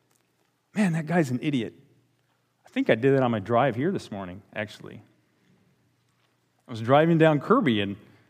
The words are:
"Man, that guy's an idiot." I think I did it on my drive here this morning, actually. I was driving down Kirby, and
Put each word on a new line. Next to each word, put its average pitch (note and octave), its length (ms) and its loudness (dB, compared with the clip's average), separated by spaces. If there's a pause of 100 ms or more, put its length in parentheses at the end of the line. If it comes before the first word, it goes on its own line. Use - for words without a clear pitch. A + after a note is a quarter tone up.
(760)
"Man, F#3+ 200 0
that D#3+ 120 -4
guy's D#3+ 240 -2
an B2 100 -4
idiot." C3+ 340 -4 (920)
I - 40 -20
think C4 200 -2
I A#2+ 60 4
did C3+ 180 2
it C3+ 80 2
on B2 80 0
my A2+ 80 -2
drive A#2 380 0
here D3+ 160 -4
this - 180 -10
morning, G2 320 -12 (140)
actually. - 440 -14 (1700)
I - 40 -20
was A2+ 100 -10
driving D3+ 380 4
down D#3 200 4
Kirby, C3+ 440 2
and G2+ 120 -6 (360)